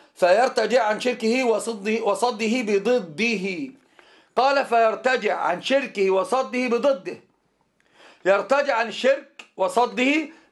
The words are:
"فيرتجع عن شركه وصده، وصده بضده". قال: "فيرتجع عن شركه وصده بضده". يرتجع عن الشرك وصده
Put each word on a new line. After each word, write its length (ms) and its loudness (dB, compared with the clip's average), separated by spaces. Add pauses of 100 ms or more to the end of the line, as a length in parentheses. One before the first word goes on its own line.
(160)
"فيرتجع 680 2
عن 160 -2
شركه 440 0
وصده، 600 -2
وصده 580 0
بضده". 1120 -2 (600)
قال: 300 2
"فيرتجع 720 0
عن 240 -2
شركه 500 0
وصده 560 0
بضده". 500 0 (1080)
يرتجع 500 2
عن 120 0
الشرك 580 -2 (120)
وصده 560 0 (380)